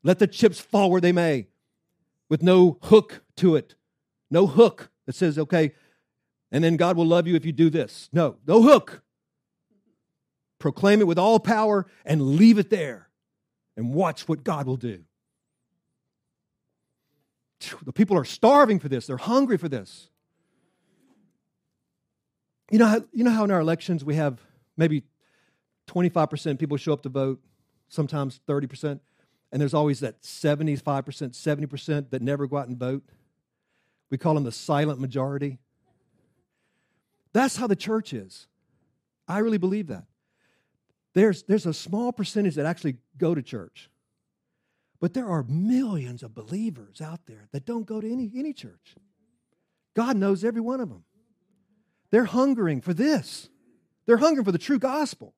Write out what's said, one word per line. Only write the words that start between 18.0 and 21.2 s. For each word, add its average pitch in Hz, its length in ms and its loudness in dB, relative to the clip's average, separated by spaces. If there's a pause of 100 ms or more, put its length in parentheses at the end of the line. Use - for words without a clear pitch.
are 131 80 0
starving 226 540 4
for 147 80 -8
this. 127 180 -4
They're 127 120 -8
hungry 240 400 0
for 165 100 -6
this. 117 420 -12 (2500)